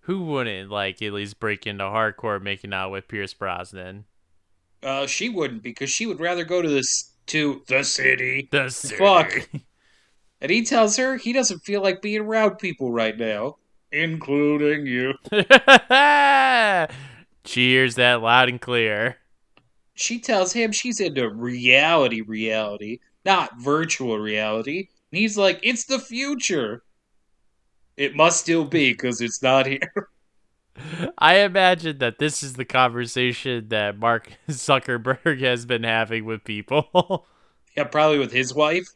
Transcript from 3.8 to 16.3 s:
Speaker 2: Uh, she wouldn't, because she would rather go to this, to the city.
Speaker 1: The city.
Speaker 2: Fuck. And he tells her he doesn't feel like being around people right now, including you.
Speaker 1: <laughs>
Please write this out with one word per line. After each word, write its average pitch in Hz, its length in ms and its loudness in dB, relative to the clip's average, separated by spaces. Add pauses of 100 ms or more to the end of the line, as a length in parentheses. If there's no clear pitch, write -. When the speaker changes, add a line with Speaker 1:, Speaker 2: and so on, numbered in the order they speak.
Speaker 2:
Uh, 135 240 -4
she 214 220 -4
wouldn't, 135 340 -6
because 127 260 -10
she - 160 -4
would 180 140 -8
rather 175 240 -4
go 175 180 -2
to 165 80 0
this, 135 420 -2 (160)
to 147 400 -2
the 135 160 0
city. 131 680 0
Speaker 1:
The 135 180 0
city. 127 280 -10
Speaker 2:
Fuck. 190 520 4 (920)
And 180 100 -2
he 226 120 2
tells 226 340 2
her 254 200 -2
he 240 160 -6
doesn't 214 260 0
feel 202 220 -4
like 190 200 -2
being 208 200 -4
around 214 360 0
people 135 340 -6
right 110 260 -2
now, 113 400 -4 (340)
including 147 920 0
you. 127 280 -2 (180)
Speaker 1:
<laughs> 262 1600 6 (580)